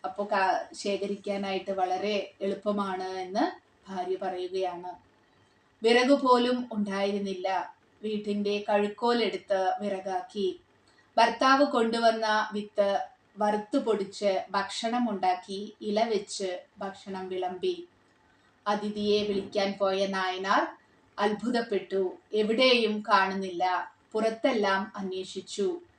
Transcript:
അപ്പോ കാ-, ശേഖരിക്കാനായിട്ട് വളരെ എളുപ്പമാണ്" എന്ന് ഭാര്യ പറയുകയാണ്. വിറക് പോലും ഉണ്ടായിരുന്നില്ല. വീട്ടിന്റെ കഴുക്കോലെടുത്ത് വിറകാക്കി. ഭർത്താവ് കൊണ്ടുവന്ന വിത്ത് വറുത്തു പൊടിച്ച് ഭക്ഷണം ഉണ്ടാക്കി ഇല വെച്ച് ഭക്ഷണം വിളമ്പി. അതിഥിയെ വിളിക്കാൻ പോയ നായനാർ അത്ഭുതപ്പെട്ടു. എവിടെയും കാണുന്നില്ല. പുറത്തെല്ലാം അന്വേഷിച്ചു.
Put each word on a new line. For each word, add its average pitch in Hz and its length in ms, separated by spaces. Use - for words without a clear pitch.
അപ്പോ - 280
കാ-, 190 440
ശേഖരിക്കാനായിട്ട് 196 920
വളരെ 190 720
എളുപ്പമാണ്" 202 680
എന്ന് 190 520
ഭാര്യ 185 320
പറയുകയാണ്. 180 720
വിറക് 247 360
പോലും 247 520
ഉണ്ടായിരുന്നില്ല. 196 1080
വീട്ടിന്റെ 208 680
കഴുക്കോലെടുത്ത് 208 1120
വിറകാക്കി. 190 800
ഭർത്താവ് 262 460
കൊണ്ടുവന്ന 226 880
വിത്ത് 202 560
വറുത്തു 208 400
പൊടിച്ച് 196 720
ഭക്ഷണം 226 600
ഉണ്ടാക്കി 190 680
ഇല 214 240
വെച്ച് 196 540
ഭക്ഷണം 190 500
വിളമ്പി. 185 600
അതിഥിയെ 208 560
വിളിക്കാൻ 196 580
പോയ 196 260
നായനാർ 190 600
അത്ഭുതപ്പെട്ടു. 208 1000
എവിടെയും 214 760
കാണുന്നില്ല. 190 880
പുറത്തെല്ലാം 214 840
അന്വേഷിച്ചു. 190 840